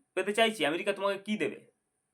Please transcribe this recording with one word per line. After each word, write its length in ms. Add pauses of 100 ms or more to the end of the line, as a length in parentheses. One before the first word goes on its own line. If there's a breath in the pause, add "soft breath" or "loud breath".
(140)
পেতে 180
চাইছি? 340
আমেরিকা 260
তোমাকে 260
কি 180
দেবে? 360 (420)